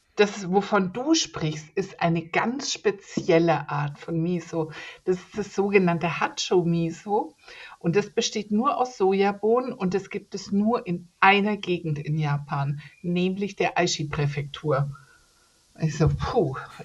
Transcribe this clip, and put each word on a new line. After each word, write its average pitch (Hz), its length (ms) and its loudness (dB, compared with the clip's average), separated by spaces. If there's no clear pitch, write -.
das, 202 360 2
wovon 196 420 2
du 269 200 0
sprichst, - 600 -2
ist - 260 -4
eine 170 260 2
ganz 254 460 -2
spezielle 170 960 2
Art 147 300 -4
von 165 200 -4
Miso. 165 520 -2
Das 185 120 2
ist - 200 -12
das 202 180 -6
sogenannte 175 640 2
Hacho-Miso 180 1160 0
und 175 160 0
das 202 140 2
besteht 214 420 -4
nur 233 260 2
aus 247 200 -2
Sojabohnen 202 760 2
und 185 200 -2
das 196 160 -2
gibt - 260 -10
es - 160 -10
nur 208 360 2
in 175 220 -6
einer 202 380 4
Gegend 165 420 -4
in 151 180 -2
Japan, 143 640 -2
nämlich 185 540 -2
der - 220 0
Aichi-Präfektur.“ 147 1120 -2
Ich 156 180 -2
so, 151 120 4
„Puh, 147 460 0